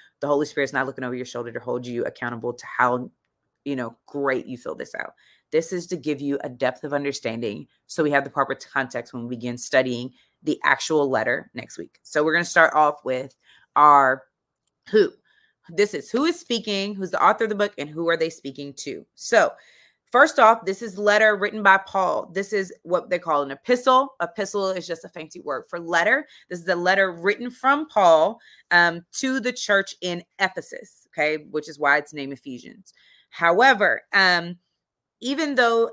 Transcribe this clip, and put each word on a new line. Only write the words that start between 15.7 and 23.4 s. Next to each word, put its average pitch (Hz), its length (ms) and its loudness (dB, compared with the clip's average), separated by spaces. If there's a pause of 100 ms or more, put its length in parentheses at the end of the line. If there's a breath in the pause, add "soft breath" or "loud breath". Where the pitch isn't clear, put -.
is 143 180 -10
who 269 140 0
is 339 120 -2
speaking, 208 580 -4
who's 190 160 -8
the - 120 -2
author 190 220 4
of 208 40 -2
the 208 60 -6
book, 202 220 -2
and 147 120 -8
who 165 200 -4
are 165 80 2
they 160 120 -2
speaking 143 500 -14
to. 117 260 -12 (100)
So - 380 2 (580 soft breath)
first 277 280 4
off, 226 260 6
this 190 160 -6
is 196 160 -12
letter 208 380 4
written 208 260 -4
by 196 160 8
Paul. 180 560 -2
This 196 200 -6
is 196 200 -2 (100)
what 170 260 -2
they 180 100 -2
call 151 240 0